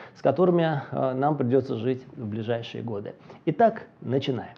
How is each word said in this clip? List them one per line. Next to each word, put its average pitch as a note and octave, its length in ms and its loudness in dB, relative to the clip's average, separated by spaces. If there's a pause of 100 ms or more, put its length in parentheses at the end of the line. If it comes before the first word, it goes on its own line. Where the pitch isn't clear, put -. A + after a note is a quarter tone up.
(160)
с - 60 -20
которыми, E3 600 4 (100)
э, C3+ 240 0
нам C#3+ 220 2
придётся B2+ 380 2
жить B2+ 280 -2 (120)
в B2 100 -10
ближайшие A2+ 580 -6
годы. G#2+ 300 -8 (320)
Итак, A3 380 2 (180)
начинаем. A#2+ 560 -2